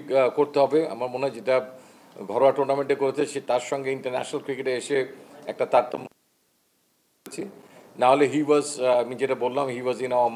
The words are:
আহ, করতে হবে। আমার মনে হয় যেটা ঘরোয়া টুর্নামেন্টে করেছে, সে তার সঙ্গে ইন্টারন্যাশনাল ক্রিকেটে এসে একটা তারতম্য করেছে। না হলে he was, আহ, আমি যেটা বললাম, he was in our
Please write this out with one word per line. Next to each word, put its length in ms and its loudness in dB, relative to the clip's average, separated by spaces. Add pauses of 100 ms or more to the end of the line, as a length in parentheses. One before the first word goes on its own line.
(160)
আহ, 140 4
করতে 300 0
হবে। 280 4
আমার 220 -6
মনে 160 -4
হয় 100 -4
যেটা 360 0 (560)
ঘরোয়া 240 4
টুর্নামেন্টে 440 0
করেছে, 300 0
সে 160 -6
তার 180 0
সঙ্গে 320 -4
ইন্টারন্যাশনাল 520 -6
ক্রিকেটে 320 -4
এসে 300 -2 (400)
একটা 200 -4
তারতম্য 400 0
করেছে। 1400 -18 (540)
না 100 4
হলে 260 6
he 140 2
was, 340 0
আহ, 220 4
আমি 100 -10
যেটা 200 -2
বললাম, 320 -2
he 140 -6
was 140 -2
in 160 -4
our 240 2